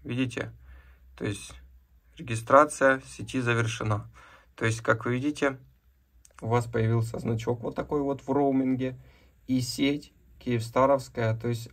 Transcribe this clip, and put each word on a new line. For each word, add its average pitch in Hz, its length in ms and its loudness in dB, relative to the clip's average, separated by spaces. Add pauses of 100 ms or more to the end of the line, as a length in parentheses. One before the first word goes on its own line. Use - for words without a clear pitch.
видите? 123 480 -4 (640)
То - 100 -6
есть - 280 -6 (640)
регистрация 135 920 4
сети 127 340 -6
завершена. 113 680 0 (460)
То 117 100 -4
есть, 113 160 0
как - 240 0
вы 123 80 0
видите, 135 440 -2 (840)
у 113 60 -8
вас 117 180 2
появился 113 540 0
значок 117 420 -2
вот - 140 -6
такой 151 260 -2
вот 139 240 -2
в 135 60 -4
роуминге. 131 640 2 (500)
И 131 140 2
сеть 143 500 -2 (280)
киевстаровская, 123 1000 2
то 117 100 -4
есть 120 260 -4